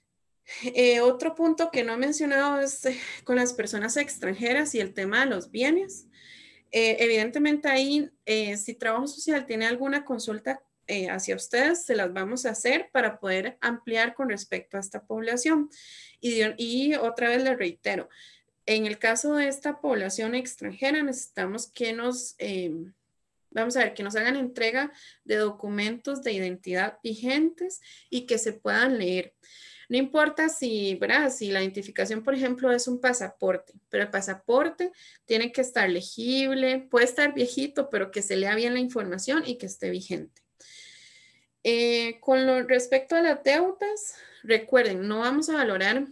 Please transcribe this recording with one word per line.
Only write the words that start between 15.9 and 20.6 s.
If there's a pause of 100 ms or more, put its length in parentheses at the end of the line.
Y
de,
y
otra
vez
les
reitero, (580)
en
el
caso
de
esta
población
extranjera,